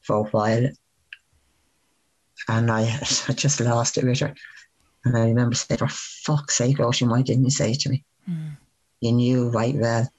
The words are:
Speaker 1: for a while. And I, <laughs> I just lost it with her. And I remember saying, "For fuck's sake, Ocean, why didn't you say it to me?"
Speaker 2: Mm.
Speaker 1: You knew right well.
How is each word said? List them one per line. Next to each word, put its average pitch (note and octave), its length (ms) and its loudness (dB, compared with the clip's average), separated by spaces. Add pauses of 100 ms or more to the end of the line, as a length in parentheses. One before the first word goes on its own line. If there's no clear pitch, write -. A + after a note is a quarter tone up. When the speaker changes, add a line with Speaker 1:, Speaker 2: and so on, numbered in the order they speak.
Speaker 1:
for G#2+ 140 -2
a G#2+ 120 -2
while. A2 400 0 (1800)
And A2+ 240 2
I, A2 100 0
<laughs> - 460 -2
I B2+ 60 -2
just - 260 0
lost A#2+ 380 0
it B2+ 80 0
with B2 140 0
her. - 140 -2 (720)
And B2 140 2
I A2+ 80 4
remember A#2 300 2
saying, - 240 -6
"For - 100 -2
fuck's - 680 -4
sake, C3 240 2
Ocean, A#2+ 300 2
why A#2+ 140 2
didn't B2+ 200 2
you C3 80 2
say - 200 0
it C#3 100 -2
to C#3+ 80 -4
me?" C3 160 -2 (240)
Speaker 2:
Mm. D#3 280 -8 (440)
Speaker 1:
You A#2 100 0
knew B2 380 2
right A#2 260 0
well. A#2 440 0